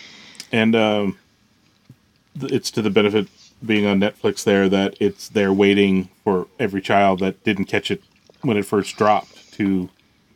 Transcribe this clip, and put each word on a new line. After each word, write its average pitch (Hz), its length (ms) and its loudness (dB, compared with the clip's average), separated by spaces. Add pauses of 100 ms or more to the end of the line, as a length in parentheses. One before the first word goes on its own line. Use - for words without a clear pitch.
(500)
And, 113 240 2
um, 104 440 0 (1200)
th-, 135 140 -8
it's - 200 -4
to 117 100 -4
the 107 80 0
benefit 104 380 0 (360)
being 107 220 0
on 101 140 2
Netflix 104 440 -4
there 98 240 2
that 98 320 0
it's, 101 280 -4
they're 101 240 0
waiting 98 560 2 (160)
for 92 220 0 (120)
every 98 220 -4
child 101 400 2
that 95 240 -6
didn't 98 220 -2
catch - 240 -4
it - 120 -6 (400)
when 120 140 -2
it 101 80 -2
first - 320 -4
dropped - 580 -2
to 95 340 -2 (480)